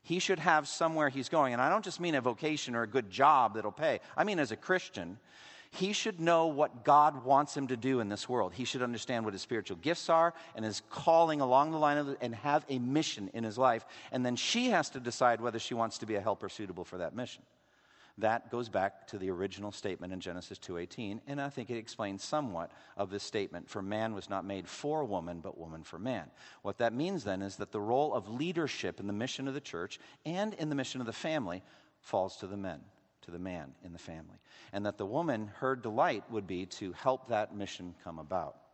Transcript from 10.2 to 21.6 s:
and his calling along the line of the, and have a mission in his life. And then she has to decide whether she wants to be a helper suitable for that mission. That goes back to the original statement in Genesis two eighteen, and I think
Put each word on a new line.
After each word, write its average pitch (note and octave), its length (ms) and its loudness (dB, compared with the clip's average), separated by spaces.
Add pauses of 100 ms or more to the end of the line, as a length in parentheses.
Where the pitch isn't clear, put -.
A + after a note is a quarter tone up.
and A2 80 -6
his G#2+ 260 -4
calling E3 520 6
along C3+ 300 6
the D#3+ 80 -2
line D3 180 4
of D3 80 0
the, C#3 160 -4
and A#2+ 140 -4
have D3 340 2
a C3 100 0
mission B2 540 0
in A2+ 100 -4
his G#2+ 140 -4
life. A#2+ 280 4 (280)
And B2+ 120 0
then B2 120 0
she A#3+ 320 0
has E3+ 220 4
to C3 100 -10
decide A#2+ 400 4
whether A2+ 180 -2
she - 140 -6
wants A2+ 240 0
to A2+ 80 -8
be G#2+ 100 -2
a G2 60 0
helper G2+ 260 -2
suitable F#2 380 -8
for F#2+ 140 -10
that E2 140 -4
mission. A#2+ 300 -10 (760)
That A2 300 0
goes A#2+ 200 -4
back G2 380 0
to G#2 100 -12
the F#2+ 120 -2
original G2 440 -4
statement F#2 400 -6
in F2+ 80 -8
Genesis F2+ 360 -10
two F2 200 -8
eighteen, G2+ 500 -8
and C#3+ 140 -6
I C#3 80 -6
think B2+ 200 -10